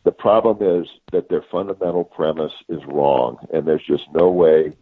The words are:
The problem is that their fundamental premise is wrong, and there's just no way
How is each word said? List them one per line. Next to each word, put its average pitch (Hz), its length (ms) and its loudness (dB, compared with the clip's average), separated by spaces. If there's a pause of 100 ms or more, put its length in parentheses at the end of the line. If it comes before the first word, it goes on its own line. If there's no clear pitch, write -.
The - 80 2
problem 104 720 0
is 85 60 -14 (240)
that 90 160 -2
their 80 240 -4
fundamental 90 540 -4
premise 78 480 -6 (160)
is 82 180 -8
wrong, 69 500 0 (160)
and 76 140 -2
there's 76 180 -2
just 71 180 -2 (100)
no 85 160 4
way 80 520 2